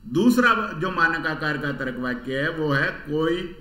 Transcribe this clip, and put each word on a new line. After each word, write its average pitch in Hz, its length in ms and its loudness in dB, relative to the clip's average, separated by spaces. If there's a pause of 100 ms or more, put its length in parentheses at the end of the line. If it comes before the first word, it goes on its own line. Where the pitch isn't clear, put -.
दूसरा 220 720 4
जो 185 100 -2
मानक 165 360 2
आकार 151 320 -2
का 143 140 -4
तर्क 127 260 -4
वाक्य 127 420 -4
है 156 100 0
वो 156 220 -2
है, 147 180 2
"कोई 160 720 -2